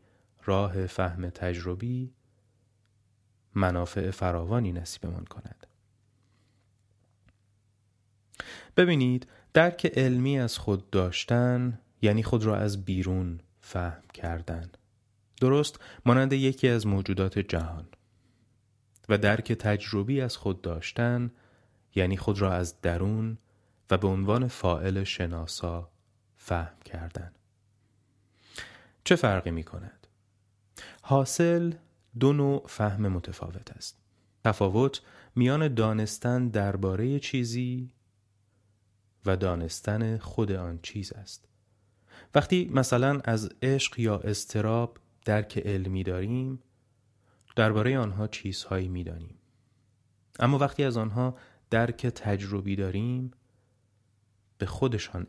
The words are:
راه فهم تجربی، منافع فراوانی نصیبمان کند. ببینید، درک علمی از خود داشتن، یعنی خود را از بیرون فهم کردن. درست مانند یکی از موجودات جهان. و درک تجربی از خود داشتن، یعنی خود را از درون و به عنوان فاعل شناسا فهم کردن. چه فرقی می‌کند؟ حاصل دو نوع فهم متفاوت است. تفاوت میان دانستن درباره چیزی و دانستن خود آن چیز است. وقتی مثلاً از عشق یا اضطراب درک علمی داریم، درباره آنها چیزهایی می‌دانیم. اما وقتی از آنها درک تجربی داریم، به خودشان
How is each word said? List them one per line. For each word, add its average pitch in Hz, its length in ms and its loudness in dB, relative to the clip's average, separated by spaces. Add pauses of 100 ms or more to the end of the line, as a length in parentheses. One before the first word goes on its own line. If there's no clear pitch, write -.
(440)
راه 95 420 0
فهم 90 440 -4
تجربی، 92 800 -6 (1400)
منافع 92 560 0
فراوانی 92 640 -2
نصیبمان 85 520 -8
کند. - 420 -18 (3000)
ببینید، 135 500 4 (260)
درک 175 340 6
علمی 131 520 2
از 120 200 -2
خود 98 320 -2
داشتن، 120 880 2 (240)
یعنی 110 200 6
خود 107 220 0
را 107 120 2
از 101 280 -2
بیرون 92 560 -2 (260)
فهم 87 360 -6 (120)
کردن. 82 560 -8 (680)
درست 139 400 2 (260)
مانند 131 260 6
یکی 135 360 2
از 117 180 2
موجودات 95 520 0
جهان. 82 500 -4 (1200)
و 104 100 4
درک 104 340 2
تجربی 107 680 0
از 123 160 -4
خود 95 260 -4
داشتن، 120 680 -2 (640)
یعنی 92 220 2
خود 98 240 -2
را 95 120 4
از 90 280 -2
درون 107 580 -2 (520)
و 95 80 6
به 98 100 2
عنوان 101 400 2
فاعل 95 560 0
شناسا 85 840 -6 (460)
فهم 82 480 -6
کردن. 85 480 -12 (1700)
چه 175 120 6
فرقی 98 340 2
می‌کند؟ 85 560 -10 (960)
حاصل 170 720 2 (460)
دو 135 120 6
نوع 139 360 2
فهم 104 400 0
متفاوت 92 640 -6
است. - 280 -16 (460)
تفاوت 107 580 2 (320)
میان 135 400 2
دانستن 113 720 0
درباره 101 720 0
چیزی 123 720 -4 (1400)
و 95 100 4
دانستن 98 800 -2
خود 107 340 -2
آن 87 300 -6
چیز - 300 -10
است. - 360 -18 (840)
وقتی 175 380 2
مثلاً 135 520 2
از 110 260 0 (120)
عشق 131 360 0
یا 110 200 2
اضطراب 110 800 -2 (260)
درک 104 340 0
علمی 95 440 -2
داریم، 117 600 -4 (920)
درباره 110 420 4
آنها 104 280 -2
چیزهایی 95 640 -6
می‌دانیم. 85 500 -8 (1000)
اما 135 180 4
وقتی 139 260 0
از 123 120 0
آنها 117 420 -2 (320)
درک 117 360 2
تجربی 98 720 -2
داریم، 113 540 -2 (1300)
به 98 80 -2
خودشان 101 640 -4